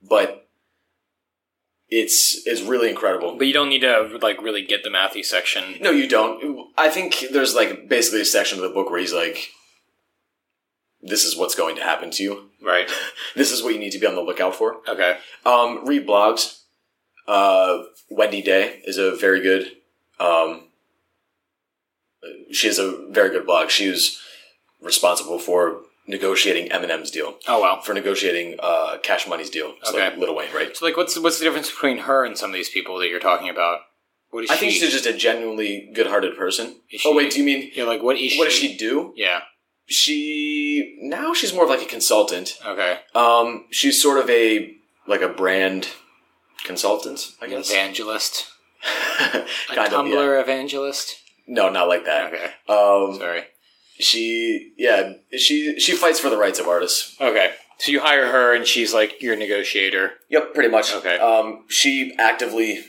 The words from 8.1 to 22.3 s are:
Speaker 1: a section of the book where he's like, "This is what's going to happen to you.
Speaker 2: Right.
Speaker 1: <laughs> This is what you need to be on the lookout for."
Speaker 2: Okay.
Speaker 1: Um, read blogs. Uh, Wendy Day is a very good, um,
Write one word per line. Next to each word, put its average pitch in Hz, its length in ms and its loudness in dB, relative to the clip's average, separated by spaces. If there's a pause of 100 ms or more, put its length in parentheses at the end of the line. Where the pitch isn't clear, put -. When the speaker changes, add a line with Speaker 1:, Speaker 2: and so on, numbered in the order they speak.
Speaker 1:
a 104 40 0
section 98 340 0
of 92 60 -6
the 92 60 -2
book 92 200 -4
where 85 100 -4
he's 90 120 -4
like, 85 380 -4 (1500)
"This 101 220 0
is - 120 -4
what's 87 180 -2
going 82 220 -2
to - 60 -10
happen 82 300 -4
to 95 100 -4
you. 101 280 -6 (120)
Speaker 2:
Right. 90 280 0 (220)
Speaker 1:
<laughs> - 240 -14
This 135 160 2
is - 100 -4
what 117 120 -2
you 107 60 -6
need 101 120 -8
to 98 60 -10
be 104 80 2
on 92 80 2
the 90 80 -4
lookout 90 340 -2
for." 90 320 -2
Speaker 2:
Okay. 90 300 0 (260)
Speaker 1:
Um, 120 400 4
read 143 220 0
blogs. 107 540 2 (680)
Uh, 95 560 4 (260)
Wendy 104 320 0
Day 95 420 0
is 92 140 -6
a 95 160 2
very 95 260 2
good, 95 320 0 (480)
um, 82 480 0 (1800)